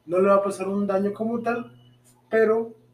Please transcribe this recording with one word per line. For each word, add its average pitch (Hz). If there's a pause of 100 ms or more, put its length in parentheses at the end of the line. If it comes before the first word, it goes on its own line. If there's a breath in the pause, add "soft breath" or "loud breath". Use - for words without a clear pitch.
No 175
le 196
va 196
a 196
pasar 190
un 202
daño 196
como 233
tal, 233 (540)
pero 220 (200)